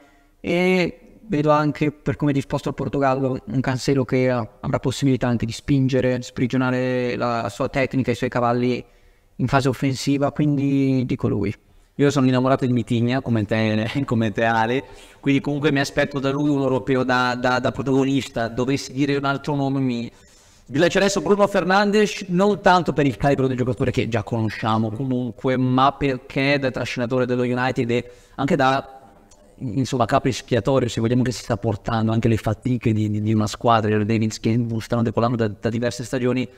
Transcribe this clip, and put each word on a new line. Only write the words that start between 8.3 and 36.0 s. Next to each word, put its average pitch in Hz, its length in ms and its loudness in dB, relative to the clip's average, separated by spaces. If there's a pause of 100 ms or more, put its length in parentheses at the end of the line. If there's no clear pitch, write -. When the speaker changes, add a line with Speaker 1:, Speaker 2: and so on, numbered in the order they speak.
Speaker 1:
in 135 100 -2
fase 135 220 2
offensiva, 135 640 0
quindi 139 720 2
dico 123 220 -2
lui. 107 260 -2 (420)
Speaker 2:
Io 143 140 4
sono 131 160 2
innamorato 131 400 2
di 123 60 0
Vitinha, 120 480 0
come 113 240 0
te, 110 500 0
<laughs> 139 100 -2
come 113 280 0
te 117 120 0
Ale, 113 400 2 (360)
quindi 139 200 2
comunque 147 300 0
mi 139 100 2
aspetto 143 380 -2
da 135 120 -2
lui 147 180 0
un 143 120 2
europeo 131 440 0
da, 123 340 0
da, 123 200 0
da 123 140 -2
protagonista. 131 760 0
Dovessi 127 440 -4
dire 139 240 -2
un 139 80 -4
altro 139 300 -2
nome 139 260 -2
mi... 120 300 -2 (560)
Vi 131 120 -4
lancio 175 200 4
adesso 196 220 2
Bruno 202 260 4
Fernandes, 202 840 2
non 190 320 2
tanto 180 320 4
per 143 140 2
il 123 100 0
calibro 135 300 2
del 127 100 0
giocatore 123 360 -2
che 113 160 0
già 113 140 -2
conosciamo 110 680 -2
comunque, 127 680 -2
ma 127 360 4
perché 139 640 0
da 135 120 0
trascinatore 123 560 -2
dello 123 160 0
United 123 480 -2
e 120 200 -2 (240)
anche 139 220 0
da, 135 380 0 (640)
insomma, 127 460 -2
capo 135 240 0
espiatorio, 123 600 0
se 117 120 -4
vogliamo, 120 220 2
che 120 100 0
si - 100 -10
sta 117 140 -4
portando 110 560 -2
anche 113 160 2
le 113 80 4
fatiche 117 560 -2
di, 107 180 0
di, 104 120 -2
di 107 100 0
una 107 140 2
squadra, 110 440 2
i 107 80 2
Red 104 80 0
Devils 110 340 0
che 117 260 0 (120)
stanno 117 240 -2
decollando 117 340 0
da, 113 120 0
da 104 200 -4
diverse 120 360 -4